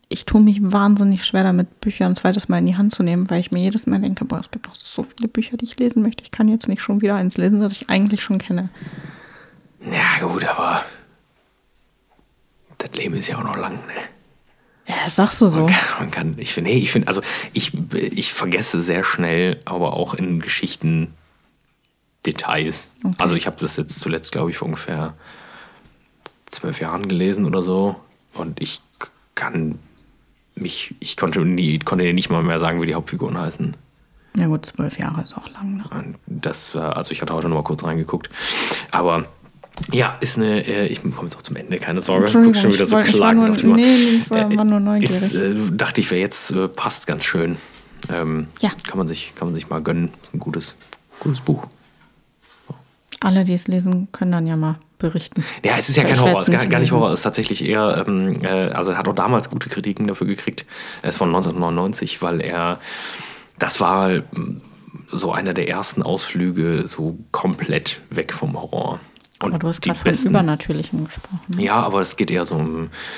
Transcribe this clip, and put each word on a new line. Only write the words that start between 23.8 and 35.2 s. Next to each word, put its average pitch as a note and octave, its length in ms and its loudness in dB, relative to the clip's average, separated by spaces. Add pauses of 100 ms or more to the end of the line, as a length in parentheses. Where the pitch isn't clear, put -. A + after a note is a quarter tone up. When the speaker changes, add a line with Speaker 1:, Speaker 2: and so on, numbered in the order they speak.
Speaker 2:
zuletzt, - 320 -4
glaub E2 160 -2
ich, E2 80 -6
vor - 100 -6
ungefähr D#2+ 460 -6 (1300)
zwölf - 340 -8
Jahren F2+ 260 -4
gelesen F#2+ 380 2
oder F2+ 160 0
so. F#2+ 340 0 (380)
Und E2 280 -8
ich - 200 -8 (180)
k-, - 100 -14 (260)
kann - 440 -4 (760)
mich, - 440 -8
ich - 180 -6
konnte F#2 280 0
nie, E2+ 340 2
konnte F2+ 240 0
dir F2 100 2
nicht F#2 160 0
mal E2 140 2
mehr E2 160 0
sagen, E2 220 0
wie E2 40 -2
die D#2+ 100 -2
Hauptfiguren E2+ 440 -6
heißen. - 360 -6 (640)
Speaker 1:
Ja F3 100 2
gut, D#3 180 -2
zwölf - 340 -6
Jahre D#3+ 220 -4